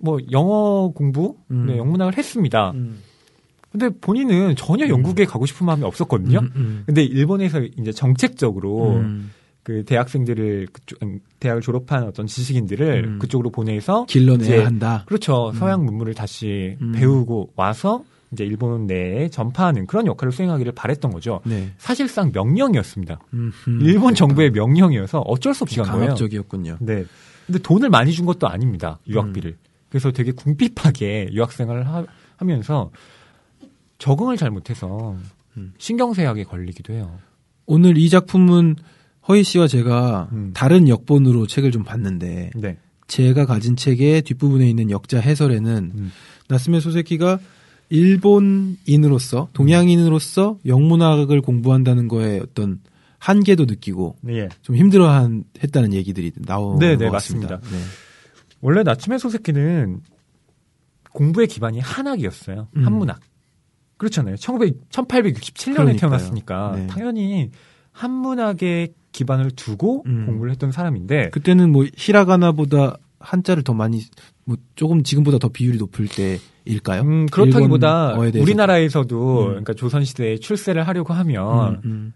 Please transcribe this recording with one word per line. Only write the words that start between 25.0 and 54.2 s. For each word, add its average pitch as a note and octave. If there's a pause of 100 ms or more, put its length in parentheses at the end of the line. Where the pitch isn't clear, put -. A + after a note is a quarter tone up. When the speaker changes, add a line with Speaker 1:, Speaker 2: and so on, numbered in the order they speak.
Speaker 1:
어쩔 C3
수 C4
없이 -
간 G2+
거예요. A2+
Speaker 2:
강압적이었군요. G2+
Speaker 1:
네. G#2+ (420)
근데 F3+
돈을 A3+
많이 C#3+
준 F3
것도 F3
아닙니다. F2+
유학비를. G2
Speaker 2:
음. E2 (320)
Speaker 1:
그래서 C3+
되게 B2+
궁핍하게 B2+
유학 A2+
생활을 A#2+
하-, E3+ (320)
하면서 C#3 (1080)
적응을 G3+
잘 D3
못해서 G2+ (420)
Speaker 2:
음. F#2+
Speaker 1:
신경쇠약에 F#3
걸리기도 F2+
해요. F#2 (480)
Speaker 2:
오늘 E3+
이 E3
작품은 F3 (520)
허희 G3+
씨와 F3
제가 A#2+
Speaker 1:
음. G2+
Speaker 2:
다른 D#3+
역본으로 B2
책을 C#3
좀 A2+
봤는데 F2+
Speaker 1:
네. G#2 (300)
Speaker 2:
제가 C3
가진 A#2
책의 C#3+
뒷부분에 C3+
있는 A2+
역자 A2
해설에는 A2+
Speaker 1:
음. G2 (360)
Speaker 2:
나츠메 C3+
소세키가 E3+ (500)
일본인으로서, F#3
Speaker 1:
음. -
Speaker 2:
동양인으로서 E3+
영문학을 D3
공부한다는 B2
거에 A2
어떤 G2 (380)
한계도 F#3+
느끼고 F#2 (120)